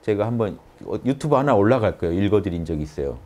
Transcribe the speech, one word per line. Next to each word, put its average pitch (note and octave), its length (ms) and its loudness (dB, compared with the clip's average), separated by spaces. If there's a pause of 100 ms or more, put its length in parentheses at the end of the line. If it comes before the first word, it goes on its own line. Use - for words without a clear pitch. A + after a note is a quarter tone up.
제가 G#2 240 0
한번, A2+ 320 -2 (260)
어, - 200 -6
유튜브 C#3 300 0
하나 C3+ 200 2
올라갈 G#2 440 4
거예요. E2+ 220 -2
읽어드린 F#2+ 440 0
적이 D2+ 180 -4
있어요 C#2 440 -6